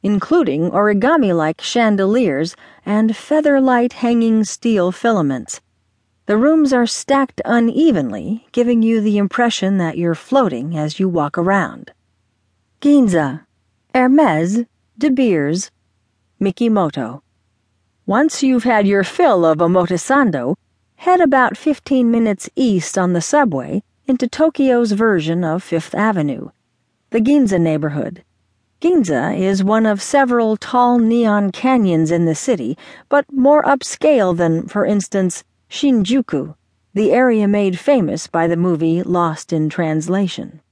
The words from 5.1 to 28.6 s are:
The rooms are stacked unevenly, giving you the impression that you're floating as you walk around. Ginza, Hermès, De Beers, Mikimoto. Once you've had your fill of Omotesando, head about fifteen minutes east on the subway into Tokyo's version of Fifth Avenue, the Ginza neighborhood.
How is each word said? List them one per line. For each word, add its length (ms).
The 100
rooms 340
are 140
stacked 580
unevenly, 1080
giving 320
you 180
the 160
impression 600
that 180
you're 160
floating 640
as 220
you 100
walk 300
around. 520
Ginza, 640
Hermès, 720
De 100
Beers, 600
Mikimoto. 840
Once 360
you've 220
had 240
your 160
fill 420
of 140
Omotesando, 960
head 260
about 340
fifteen 540
minutes 460
east 420
on 160
the 80
subway 600
into 200
Tokyo's 680
version 500
of 180
Fifth 320
Avenue, 560
the 80
Ginza 420
neighborhood. 640